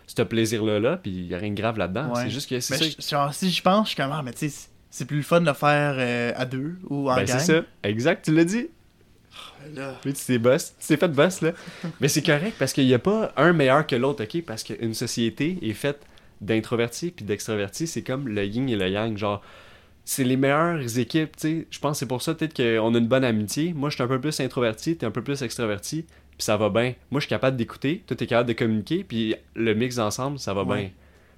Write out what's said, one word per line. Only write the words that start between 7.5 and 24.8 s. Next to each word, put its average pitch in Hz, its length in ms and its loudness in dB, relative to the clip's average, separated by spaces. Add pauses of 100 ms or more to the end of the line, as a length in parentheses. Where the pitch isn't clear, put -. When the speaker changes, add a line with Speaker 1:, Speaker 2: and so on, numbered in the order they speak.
Speaker 1:
ça. - 20 -6 (200)
Exact, 117 420 0
tu 160 100 2
l'as 165 100 8
dit. 233 240 -2 (680)
Speaker 2:
Oh, - 300 -20 (120)
là. 135 200 -10 (100)
Speaker 1:
Oui, 139 80 -2
tu - 100 -8
t'es 123 140 2
boss. 123 420 4
Tu - 60 -12
t'es 156 100 6
fait 180 120 4
boss, 160 340 4
là. 160 100 2 (240)
Speaker 2:
<laughs> - 240 -10
Speaker 1:
Mais 143 80 2
c'est 147 160 2
correct, 160 340 2
parce 135 140 0
qu'il 139 140 4
y 127 80 6
a 120 40 4
pas - 380 0
un 160 160 6
meilleur 147 340 6
que 135 100 0
l'autre, 131 280 0
ok ? 165 220 -6
Parce 110 160 -8
qu'une 113 320 -6
société 123 640 -2
est 110 140 -4
faite 143 260 -4 (400)
d'introvertis 113 680 -2
puis 110 140 -14
d'extravertis, 101 640 -4
c'est 117 140 -6
comme 135 260 -6
le 104 180 -2
yin 120 220 -2
et 113 80 0
le 92 120 0
yang, 104 300 -2
genre, 101 240 -2 (600)
c'est - 200 -2
les 131 120 2
meilleures 139 640 2
équipes, 156 380 0
tu 156 120 -4 (120)
sais. - 100 -12
Je - 100 -14
pense 143 120 0
que 143 60 -4
c'est 139 80 -6
pour 123 160 -4
ça, 165 120 -2
peut-être, 151 220 -4
qu'on 113 380 2
a 117 40 4
une 117 100 2
bonne 131 160 4
amitié. 120 500 0
Moi, 143 160 -2
je - 60 -6
suis 135 80 -2
un 120 40 -2
peu 131 120 0
plus 151 200 -4
introverti, 127 560 -2